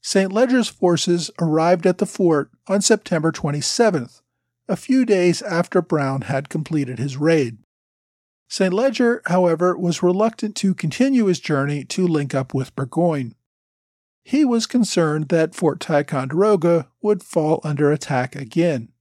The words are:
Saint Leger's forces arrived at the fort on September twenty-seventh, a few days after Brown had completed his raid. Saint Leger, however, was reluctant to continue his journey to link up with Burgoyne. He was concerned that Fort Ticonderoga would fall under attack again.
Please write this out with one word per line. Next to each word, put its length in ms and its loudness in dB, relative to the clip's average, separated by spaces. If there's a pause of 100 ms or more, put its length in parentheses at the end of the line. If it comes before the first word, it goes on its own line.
Saint 300 0
Leger's 360 2
forces 720 0
arrived 480 2
at 100 2
the 80 -2
fort 460 0 (160)
on 140 0
September 500 0
twenty-seventh, 920 -2 (460)
a 80 -2
few 300 0
days 360 2
after 400 -2
Brown 400 -2
had 280 -6
completed 500 -4
his 180 -6
raid. 400 2 (920)
Saint 260 0
Leger, 520 0
however, 500 2
was 280 -2
reluctant 540 0
to 180 0
continue 500 0
his 140 0
journey 460 -2
to 200 -2
link 300 -2
up 180 -4
with 220 -4
Burgoyne. 580 -2 (920)
He 200 2
was 220 0
concerned 640 0
that 260 0
Fort 240 0
Ticonderoga 1080 0 (120)
would 220 0
fall 400 0
under 280 0
attack 440 -4
again. 540 -2 (120)